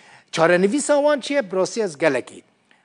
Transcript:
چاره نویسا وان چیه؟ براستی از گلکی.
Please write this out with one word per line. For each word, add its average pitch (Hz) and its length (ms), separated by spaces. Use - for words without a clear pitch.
چاره 170 260
نویسا 269 440
وان 294 180
چیه؟ 277 220
براستی 185 400
از 175 160
گلکی. 127 460